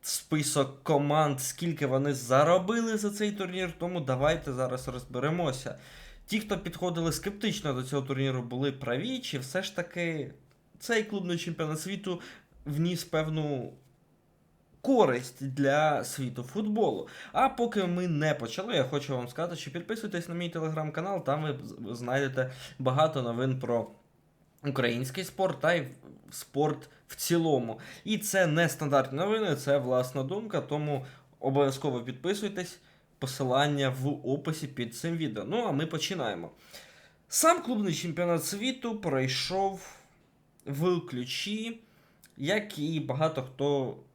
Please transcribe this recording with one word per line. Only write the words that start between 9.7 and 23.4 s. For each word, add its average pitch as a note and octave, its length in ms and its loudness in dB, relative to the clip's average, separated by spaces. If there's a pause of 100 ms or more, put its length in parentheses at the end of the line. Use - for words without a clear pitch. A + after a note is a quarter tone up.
таки E3+ 580 -4 (460)
цей A3+ 240 0
клубний F#3 340 -2
чемпіонат D#3+ 420 -4
світу F#3+ 420 -6 (440)
вніс E3 380 0
певну D#3 680 -2 (1080)
користь C#3 640 4
для C#3 580 4
світу B2 400 -6
футболу. G3+ 640 0 (240)
А C4 180 4
поки A#3 340 0
ми F3+ 240 0
не D#3 260 2
почали, F#3+ 420 -4
я C#3 80 4
хочу C#3 320 -2
вам B2 120 -4
сказати, E3+ 280 -4
що C#3+ 160 -10
підписуйтесь F3 580 -6
на E3+ 60 -6
мій F3 160 -4
Telegram-канал, D#3+ 720 -2
там D3+ 200 0
ви D3 200 -2
з-, A2+ 340 -10
знайдете C3 540 0 (280)
багато C#3 420 2
новин B2+ 380 0